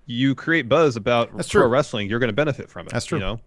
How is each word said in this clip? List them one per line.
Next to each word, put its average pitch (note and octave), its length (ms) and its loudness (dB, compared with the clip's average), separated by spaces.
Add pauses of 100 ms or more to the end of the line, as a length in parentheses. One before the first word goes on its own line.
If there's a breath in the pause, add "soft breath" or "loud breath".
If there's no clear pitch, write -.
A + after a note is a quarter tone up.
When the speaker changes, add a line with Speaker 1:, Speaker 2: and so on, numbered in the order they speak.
Speaker 1:
you B2+ 300 0
create D#3+ 340 -2
buzz D3 260 4
about A#2 400 0
Speaker 2:
That's - 160 -8
Speaker 1:
pro G3+ 120 6
Speaker 2:
true. B2 60 4
Speaker 1:
wrestling, A#2 380 0
you're A2+ 120 -2
gonna A#2 140 0
benefit C#3+ 360 -2
from E2+ 160 -16
it, - 60 -16
Speaker 2:
That's - 160 -4
Speaker 1:
you E3+ 100 -4
Speaker 2:
true. - 20 -2
Speaker 1:
know? G2 280 -4